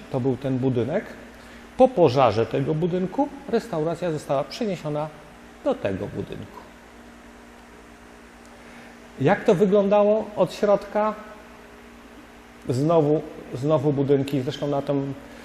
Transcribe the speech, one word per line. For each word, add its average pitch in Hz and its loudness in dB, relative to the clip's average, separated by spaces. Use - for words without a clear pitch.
to 135 -2
był 123 0
ten 135 -4
budynek. 127 0
Po 262 8
pożarze 127 4
tego 139 -2
budynku 180 -2
restauracja 170 -2
została 143 -2
przeniesiona 156 -6
do 285 0
tego 98 -4
budynku. - -10
Jak 175 2
to 214 4
wyglądało 208 4
od - 0
środka? 208 0
Znowu, 151 2
znowu 147 0
budynki. 135 2
Zresztą 139 -6
na 139 -2
tym, 139 -2